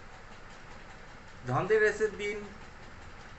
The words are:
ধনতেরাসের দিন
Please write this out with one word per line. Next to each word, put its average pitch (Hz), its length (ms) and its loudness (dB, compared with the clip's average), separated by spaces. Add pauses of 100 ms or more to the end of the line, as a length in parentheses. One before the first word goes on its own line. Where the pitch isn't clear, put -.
(1500)
ধনতেরাসের 208 720 6
দিন 208 260 0 (960)